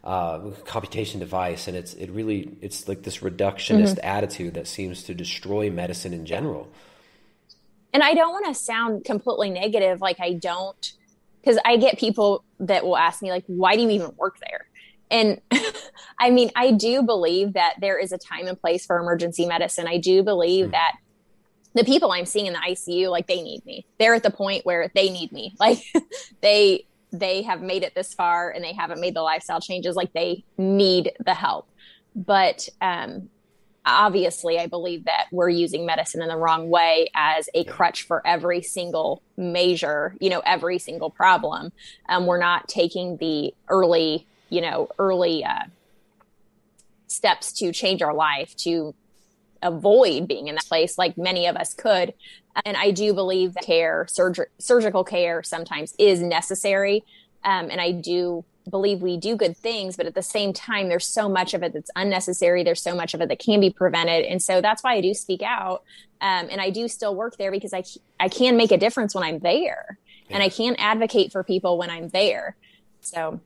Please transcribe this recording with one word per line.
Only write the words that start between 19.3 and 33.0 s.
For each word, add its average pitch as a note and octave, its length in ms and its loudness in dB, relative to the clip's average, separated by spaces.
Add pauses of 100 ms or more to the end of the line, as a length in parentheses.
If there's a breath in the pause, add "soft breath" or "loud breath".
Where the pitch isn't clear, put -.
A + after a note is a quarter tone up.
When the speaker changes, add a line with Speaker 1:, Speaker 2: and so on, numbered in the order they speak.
Speaker 2:
medicine. E3+ 400 -2
I F3 100 0
do F#3 240 4
believe F#3 440 2
Speaker 1:
Hmm. E3+ 60 -6
Speaker 2:
that E3 220 2 (800)
the A3+ 100 4
people C4+ 280 4
I'm F3+ 140 -2
seeing G#3 200 -2
in F3+ 80 -4
the D#3+ 100 -6
I F3+ 120 -2
C - 240 -8
U, F#3 100 0
like, E3+ 180 -2
they F3+ 140 -2
need - 240 -14
me. - 200 -18 (120)
They're A3+ 160 6
at A3+ 100 4
the G#3 60 6
point G3 380 -2
where F3 260 0
they G3 160 4
need F3 220 -8
me. - 240 -14
<laughs> - 40 -20
Like, A3 200 6 (640 loud breath)
they, G#3 440 6 (260)
they F#3+ 320 -2
have F#3 180 -4
made F#3 220 -4
it - 120 -6
this F#3 180 -6
far F3 360 0
and - 140 -8
they E3 100 -10
haven't E3+ 260 -8
made F3+ 140 -4
the E3 80 -4
lifestyle D#3+ 400 -2
changes. F3+ 340 -6
Like, F3+ 160 -2
they F3 320 -2 (140)
need F#3+ 540 4 (120)
the F#3 100 2
help. E3+ 340 -2 (480 soft breath)
But, F#3+ 520 2 (140)
um, F#3 480 -6 (560)